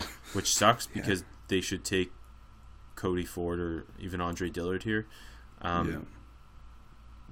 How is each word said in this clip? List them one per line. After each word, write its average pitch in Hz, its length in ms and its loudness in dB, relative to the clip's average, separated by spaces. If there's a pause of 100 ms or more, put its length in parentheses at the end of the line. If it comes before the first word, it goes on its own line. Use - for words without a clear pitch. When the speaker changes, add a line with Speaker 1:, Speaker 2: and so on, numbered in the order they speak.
(340)
Speaker 1:
which 98 200 4
sucks - 360 8
Speaker 2:
<laughs> - 40 -12
Yeah. 101 80 0
Speaker 1:
because 95 220 2 (240)
they 95 120 6
should 90 240 -2
take 92 280 4 (840)
Cody 90 280 2
Ford 87 360 -2
or 82 240 -2 (140)
even 90 220 -4
Andre 87 300 0
Dillard 90 340 0
here. 110 220 0 (540)
Um, 87 320 2
Speaker 2:
Yeah. 78 60 -4 (1300)